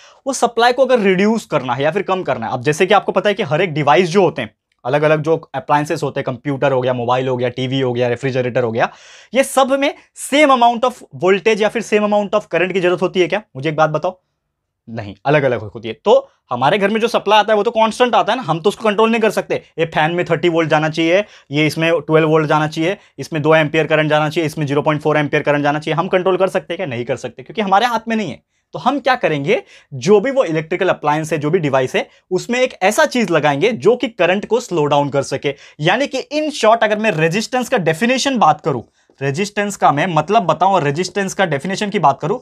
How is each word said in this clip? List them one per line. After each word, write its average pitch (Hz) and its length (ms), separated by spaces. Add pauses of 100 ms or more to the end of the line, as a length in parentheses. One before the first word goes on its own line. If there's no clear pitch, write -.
(280)
वो 269 60
सप्लाई 233 400
को 269 120
अगर 247 140
रिड्यूस 202 460
करना 127 280
है 135 100
या 151 80
फिर 190 100
कम 185 220
करना 117 240
है। 101 60
अब 120 80
जैसे 147 240
कि 190 80
आपको 196 180
पता 190 180
है 208 40
कि 202 100
हर 151 180
एक 180 120
डिवाइस 151 360
जो 190 140
होते 143 180
हैं, 107 140 (300)
अलग-अलग 151 360
जो 160 140 (200)
अप्लायंसेस 147 480
होते 139 160
हैं, 135 60
कंप्यूटर 135 460
हो 131 100
गया, 127 120
मोबाइल 123 340
हो 127 100
गया, 123 120
टीवी 131 300
हो 123 140
गया, 120 140
रेफ्रिजरेटर 123 560
हो 113 80
गया, 120 180 (440)
ये 254 100
सब 262 280
में 277 220 (380)
same 285 200
amount 240 300
of 247 220 (200)
voltage 196 380
या 214 80
फिर 226 120
same 214 260
amount 208 240
of 214 160
current 175 260
की 196 60
जरूरत 180 220
होती 185 200
है 170 60
क्या? 185 140 (140)
मुझे 135 140
एक 156 60
बात 156 140
बताओ, 156 300 (680)
नहीं, 107 280 (100)
अलग-अलग 135 360
होती 107 260
है। 107 60 (120)
तो 269 260 (200)
हमारे 131 260
घर 196 120
में 220 100
जो 226 80
सप्लाई 214 320
आता 208 140
है 214 40
वो 202 60
तो 226 80
कांस्टेंट 220 440
आता 190 180
है 254 40
ना, 262 60
हम 160 160
तो 160 80
उसको 202 160
कंट्रोल 220 280
नहीं 233 100
कर 214 80
सकते। - 260 (240)
ये 165 60
फैन 160 260
में 175 140
थर्टी 165 240
वोल्ट 165 200
जाना 156 200
चाहिए, 165 340 (280)
ये 151 160
इसमें 160 240 (100)
ट्वेल्व 160 280
वोल्ट 160 180
जाना 151 200
चाहिए, 160 300 (220)
इसमें 147 220
दो 156 140
एम्पियर 156 320
करंट 156 220
जाना 151 200
चाहिए, 160 160
इसमें 151 200
ज़ीरो 143 160
पॉइंट 151 200
फ़ोर 151 160
एम्पियर 147 260
करंट 147 200
जाना 147 160
चाहिए, 156 160
हम 170 120
कंट्रोल 185 300
कर 185 100
सकते 185 260
हैं 170 40
क्या? 190 80
नहीं 123 200
कर 131 100
सकते, 120 280
क्योंकि 170 180
हमारे 196 240
हाथ 233 220
में 226 80
नहीं 208 160
है। - 100 (320)
तो 160 60
हम 269 200
क्या 254 160
करेंगे, 165 480 (300)
जो 151 260
भी 247 120
वो 262 120
इलेक्ट्रिकल 170 460
अप्लायंस 156 440
है, 156 60
जो 147 100
भी 185 100
डिवाइस 135 360
है, 233 140 (220)
उसमें 185 280
एक 254 220
ऐसा 214 240
चीज 233 240
लगाएंगे 151 420
जो 175 240
कि 254 120
करंट 185 380
को - 140
स्लो 160 260
डाउन 143 240
कर 139 140
सके। 139 320 (240)
यानी 202 280
कि 269 260
in 302 220
short, 226 280
अगर 214 140
मैं 214 140
रेजिस्टेंस 190 580
का 262 80
डेफिनेशन 233 600
बात 156 240
करूं, 131 200 (400)
रेजिस्टेंस 196 540
का 180 160
मैं 147 160
मतलब 175 360
बताऊं 170 300
और 180 100
रेजिस्टेंस 180 500
का 196 120
डेफिनेशन 180 440
की 202 100
बात 143 220
करूं, - 200